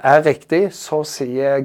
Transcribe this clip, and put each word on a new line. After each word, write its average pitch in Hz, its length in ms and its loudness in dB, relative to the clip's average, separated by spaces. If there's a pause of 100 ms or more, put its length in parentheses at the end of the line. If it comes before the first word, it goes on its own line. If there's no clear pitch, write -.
er 151 240 4
riktig, 165 480 0
så 151 320 -6
sier 139 580 -2